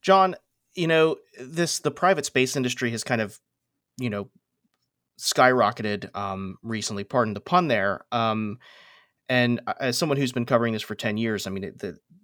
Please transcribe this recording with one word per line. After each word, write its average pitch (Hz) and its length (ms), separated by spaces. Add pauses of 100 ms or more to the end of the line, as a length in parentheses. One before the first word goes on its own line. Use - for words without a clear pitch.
John, 190 320 (400)
you 175 100
know, 160 300 (240)
this, 160 400
the 147 100
private 165 380
space 127 280
industry 123 360
has 113 120
kind 117 180
of, 104 180 (580)
you 123 140
know, 101 180 (920)
skyrocketed, 110 960
um, 95 460
recently, 107 420
pardon 113 300
the 101 80
pun 175 280
there. 101 420
Um, 110 480 (680)
and 123 340 (180)
as 127 180
someone 147 220
who's 131 120
been 120 140
covering 117 280
this 107 100
for - 100
ten 104 240
years, 110 300
I - 20
mean, 95 140
it, - 160
the, 92 180 (260)